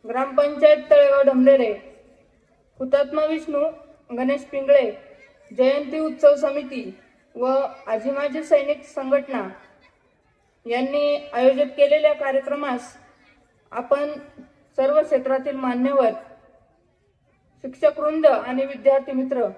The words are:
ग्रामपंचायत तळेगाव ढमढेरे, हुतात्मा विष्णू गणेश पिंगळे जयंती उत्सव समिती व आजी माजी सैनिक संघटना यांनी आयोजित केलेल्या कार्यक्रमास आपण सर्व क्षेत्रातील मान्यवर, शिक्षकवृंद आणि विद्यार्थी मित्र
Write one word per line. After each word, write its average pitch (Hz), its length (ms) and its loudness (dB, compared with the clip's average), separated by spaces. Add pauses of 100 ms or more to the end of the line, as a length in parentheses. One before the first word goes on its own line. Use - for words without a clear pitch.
ग्रामपंचायत 285 680 4 (120)
तळेगाव 277 340 6
ढमढेरे, 254 480 4 (1080)
हुतात्मा 285 460 -2
विष्णू 311 380 -4 (540)
गणेश 262 240 -4
पिंगळे 269 500 0 (680)
जयंती 277 420 0
उत्सव 302 360 2
समिती 277 600 -6 (400)
व 240 100 -4 (420)
आजी 226 240 -4
माजी 285 320 -6
सैनिक 285 400 0
संघटना 262 680 -4 (1160)
यांनी 285 680 -4
आयोजित 262 320 2
केलेल्या 294 480 2
कार्यक्रमास 269 680 -4 (920)
आपण 285 400 -4 (640)
सर्व 285 260 2
क्षेत्रातील 269 540 -2
मान्यवर, 254 560 0 (1500)
शिक्षकवृंद 302 640 -2
आणि 254 400 2
विद्यार्थी 269 460 0
मित्र 254 360 -4 (100)